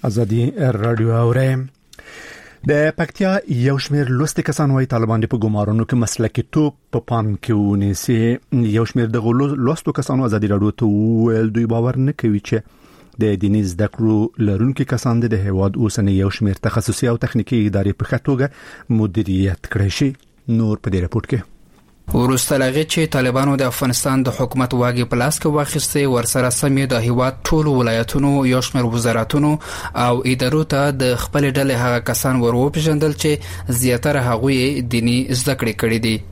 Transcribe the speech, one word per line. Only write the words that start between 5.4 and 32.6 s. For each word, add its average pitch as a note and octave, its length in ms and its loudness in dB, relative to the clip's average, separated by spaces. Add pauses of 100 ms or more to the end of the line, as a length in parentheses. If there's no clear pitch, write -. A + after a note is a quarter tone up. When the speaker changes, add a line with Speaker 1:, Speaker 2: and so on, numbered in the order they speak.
Speaker 1:
ګمارونو G#2+ 420 0
کې B2 180 0
مسلکي A2 400 -2 (140)
توب D3+ 220 0 (160)
په - 160 -2
پام A2 240 0
کې - 160 -4
ونیسي. G#2 880 2 (380)
یو A2+ 160 2
شمیر A2+ 240 0
دغو A#2 240 2
لو-، C#3+ 260 -2
لوستو D#3 320 -2
کسانو C3 300 0
ازادي G#2 240 0
راډیو G2+ 180 2 (100)
ته A#2+ 40 2
وویل، A2 760 2
دوی A#2 160 0
باور B2+ 320 0
نه D3 160 -4
کوي G#2 260 2
چې A#2 80 0 (680)
د G2+ 200 0
دیني G#2 180 2 (120)
زده G2+ 180 -2
کړو A2 560 0
لرونکي B2+ 460 0
کسان A#2 260 0
دې A#2+ 60 0 (100)
د G2 140 0
هیواد G2 320 0
اوسنۍ G2+ 420 2
یو G2 140 0
شمیر G2 280 -2
تخصصي A#2 460 0
او - 20 0 (120)
تخنیکي A2+ 420 0
ادارې G2 320 0
په G#2 80 -2
ښه B2 180 -2
توګه C3+ 180 0 (540)
مدیریت F#2+ 720 0
کړی G2 160 0 (120)
شي. C#3 120 0 (460)
نور G#2+ 180 0
په - 120 -6
دې F#2+ 180 0
راپورټ - 260 -4
کې. G#2 140 -4 (680)
Speaker 2:
وروسته B2+ 440 2
له C3 120 2
هغې D3+ 240 0
چې D#3+ 220 0
طالبانو C3 440 0
د C3 120 0
افغانستان C3 560 0
د A#2+ 100 -2
حکومت B2+ 360 -2
واګې A#2+ 380 0
په B2 100 0
لاس D3 180 0
کې D3+ 180 0
واخیستې، C#3+ 580 -2
ورسره B2 400 0
سم C#3 240 2
یې C3+ 140 -2
د A#2 120 0
هیواد B2 320 0 (120)
ټولو D3+ 260 2
ولایتونو A#2+ 560 2 (180)
یو B2+ 200 2
شمیر B2 260 0
وزارتونو A#2+ 560 0 (540)
او A#2+ 100 2 (180)
ادارو C3 300 0 (100)
ته C#3+ 80 2 (220)
د B2+ 200 2
خپلې C#3+ 340 0
ډلې C3+ 260 0
هغه A#2+ 260 0
کسان B2+ 320 0
ور A#2 180 2
وپېژندل D3+ 640 0